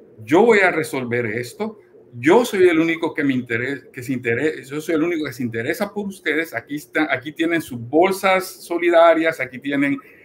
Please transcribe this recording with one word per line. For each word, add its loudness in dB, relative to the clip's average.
"Yo 6
voy 6
a 4
resolver -4
esto, -8
yo 4
soy 4
el 2
único 0
que -4
me 2
interes-, -4
que -14
se -4
interes-, -2
yo -8
soy -4
el 2
único -2
que -8
se -10
interesa -4
por -8
ustedes, -6
aquí -10
está, -4
aquí -6
tienen -2
sus -12
bolsas 0
solidarias, 4
aquí -8
tienen, -2